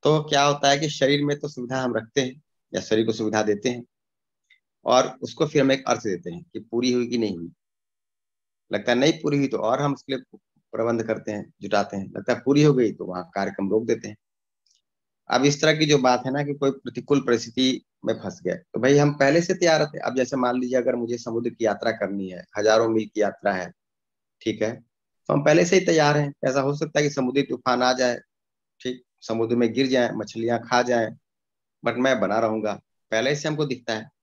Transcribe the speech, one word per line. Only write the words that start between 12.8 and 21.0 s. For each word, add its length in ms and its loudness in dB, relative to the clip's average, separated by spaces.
तो 120 -12
वहाँ 300 -10
कार्यक्रम 340 -4
रोक 160 0
देते 220 -2
हैं। 100 -12
अब 160 2
इस 160 2
तरह 160 4
की 80 2
जो 120 4
बात 280 2
है 60 -4
ना 120 -2
कि 100 -4
कोई 180 0
प्रतिकूल 500 -2
परिस्थिति 600 -2
में 80 -2
फंस 320 -10
गए, 80 -2
तो 260 -10
भाई 180 4
हम 160 4
पहले 280 2
से 120 -2
तैयार 320 2
थे। 140 -10
अब 160 -6
जैसे 220 -2
मान 220 0
लीजिए 180 -2
अगर 180 0
मुझे 220 -4